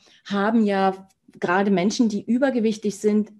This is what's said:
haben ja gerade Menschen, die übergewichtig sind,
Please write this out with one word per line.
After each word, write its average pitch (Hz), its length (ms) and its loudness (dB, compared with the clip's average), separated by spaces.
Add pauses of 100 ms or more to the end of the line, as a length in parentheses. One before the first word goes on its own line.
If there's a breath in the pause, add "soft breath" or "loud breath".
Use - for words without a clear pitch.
(260 soft breath)
haben 208 400 0
ja 190 420 0 (320)
gerade 190 320 0
Menschen, 202 380 2
die 208 140 -4
übergewichtig 226 760 -2
sind, 208 400 0